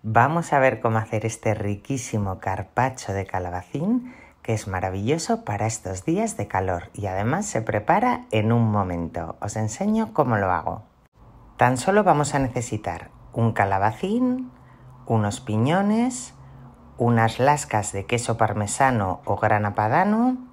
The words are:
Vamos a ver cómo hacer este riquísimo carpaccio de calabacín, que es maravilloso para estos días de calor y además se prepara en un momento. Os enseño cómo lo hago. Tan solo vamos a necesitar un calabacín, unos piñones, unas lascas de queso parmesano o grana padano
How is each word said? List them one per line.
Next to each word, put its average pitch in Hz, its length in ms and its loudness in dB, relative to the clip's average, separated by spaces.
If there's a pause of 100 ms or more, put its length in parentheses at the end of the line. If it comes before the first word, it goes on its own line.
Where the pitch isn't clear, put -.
Vamos 131 460 2
a 143 80 6
ver 131 220 4
cómo 113 160 2
hacer 110 280 -4
este 110 280 -2
riquísimo 101 840 -4
carpaccio 98 760 -4
de 98 120 -2
calabacín, 117 880 -4 (280)
que 113 120 -2
es 107 140 -4
maravilloso 101 800 -2
para 104 200 -2
estos 95 380 -6
días 214 320 -2
de - 140 -6
calor 92 440 -2
y 101 120 -8
además 110 400 -2
se - 160 -4
prepara 202 720 0
en 110 200 2
un 117 180 4
momento. 85 720 -2
Os 104 160 -8
enseño 214 560 -2
cómo 127 240 2
lo 98 160 2
hago. 87 320 -4 (720)
Tan 123 220 2
solo 196 260 2
vamos 147 320 2
a 139 40 2
necesitar 117 720 -4 (200)
un 113 220 2
calabacín, 196 1000 0 (540)
unos 107 340 0
piñones, 202 920 0 (640)
unas 117 420 4
lascas 127 540 2
de 98 120 -6
queso 117 300 -2
parmesano 104 880 2
o 98 140 0
grana 104 360 2
padano 208 640 2 (180)